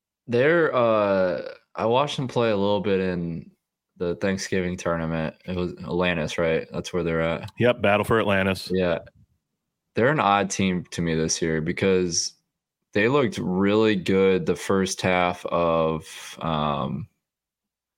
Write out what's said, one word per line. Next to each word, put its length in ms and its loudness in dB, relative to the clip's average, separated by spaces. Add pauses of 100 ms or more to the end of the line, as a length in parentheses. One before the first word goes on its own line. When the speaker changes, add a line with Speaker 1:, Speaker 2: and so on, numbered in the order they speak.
(280)
Speaker 1:
They're, 460 2
uh, 680 2 (340)
I 100 -2
watched 320 2
them 100 -4
play 240 0
a 60 0
little 220 0
bit 200 0
in 520 -4 (460)
the 180 -4
Thanksgiving 640 -2
tournament. 580 -2 (100)
It 100 -6
was 180 -4
Atlantis, 640 -2
right? 340 0
That's 220 -8
where 100 -2
they're 180 0
at. 280 -4 (100)
Speaker 2:
Yep, 220 2
Battle 220 4
for 160 2
Atlantis. 540 0
Speaker 1:
Yeah. 260 0 (960)
They're 160 2
an 80 0
odd 300 2
team 420 -2
to 100 -6
me 140 0
this 260 -2
year 200 0
because 720 0 (600)
they 140 2
looked 300 0
really 580 2
good 500 2
the 100 0
first 460 -2
half 460 2
of, 920 -2
um, 640 -4 (920)